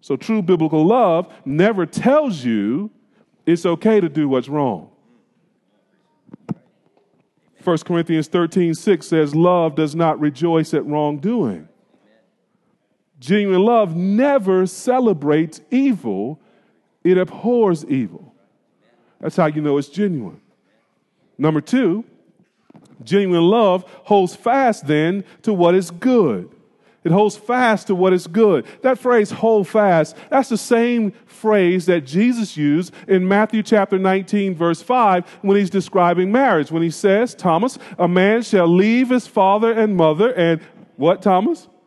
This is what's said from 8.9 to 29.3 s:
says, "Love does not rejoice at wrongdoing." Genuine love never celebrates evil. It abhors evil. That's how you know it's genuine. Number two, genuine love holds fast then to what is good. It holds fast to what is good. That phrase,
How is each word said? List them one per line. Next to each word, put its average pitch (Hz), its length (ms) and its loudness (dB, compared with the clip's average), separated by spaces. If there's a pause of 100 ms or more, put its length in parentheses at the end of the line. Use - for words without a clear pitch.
says, 151 260 0
"Love 165 400 2
does 151 220 -2
not 156 240 0
rejoice 156 520 -2
at 156 140 -2
wrongdoing." 147 800 -4 (1500)
Genuine 190 460 0
love 214 320 2
never 196 680 0
celebrates 165 960 -2 (120)
evil. 156 680 -2 (640)
It 185 160 4
abhors 190 680 0
evil. 123 460 -6 (880)
That's - 140 -10
how 170 120 2
you 156 140 -4
know 143 180 0
it's 143 100 -6
genuine. 151 520 -6 (960)
Number 151 240 0
two, 214 440 -2 (1000)
genuine 180 400 0
love 190 400 2 (220)
holds 196 320 0
fast 240 500 -2
then 160 380 -2 (180)
to 220 100 -2
what 175 220 4
is 180 160 0
good. 170 600 0 (500)
It 165 100 0
holds 202 240 2
fast 240 500 -2
to 202 80 -2
what 185 180 2
is 175 140 -2
good. 170 400 2 (160)
That 262 160 0
phrase, 240 320 0